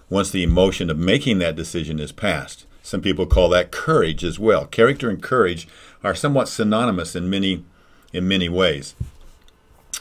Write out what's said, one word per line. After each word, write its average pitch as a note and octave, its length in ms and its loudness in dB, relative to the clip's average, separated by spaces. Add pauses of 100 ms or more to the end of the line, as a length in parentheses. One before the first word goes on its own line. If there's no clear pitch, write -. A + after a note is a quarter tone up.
(100)
once F#2+ 200 0
the F#2+ 120 -2
emotion F2 480 2
of D#2 80 -2
making A2 400 2
that E2 180 0
decision D#2+ 420 -6
is D2 140 -8
past. D#2 540 -6 (160)
Some - 180 -6
people F#2 240 0
call F2+ 240 4
that F2+ 220 4
courage G2 540 0
as E2+ 140 -4
well. G2+ 280 2
Character B2 420 2
and F#2+ 140 -4
courage F#2 440 0 (360)
are G2 120 -2
somewhat C#3 360 0
synonymous G#2+ 680 0
in F2+ 140 -4
many, F#2+ 340 -2 (480)
in F2+ 160 -2
many F#2+ 220 0
ways. E2+ 440 0 (1080)